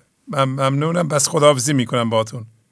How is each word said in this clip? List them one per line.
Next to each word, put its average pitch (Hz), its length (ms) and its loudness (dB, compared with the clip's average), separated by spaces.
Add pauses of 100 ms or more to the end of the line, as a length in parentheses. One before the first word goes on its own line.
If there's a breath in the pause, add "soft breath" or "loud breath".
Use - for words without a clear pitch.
(280)
من 143 160 0
ممنونم، 139 640 0
پس 147 200 0
خداحافظی 147 440 4
می‌کنم 123 380 0
باهاتون. 110 320 -4 (300)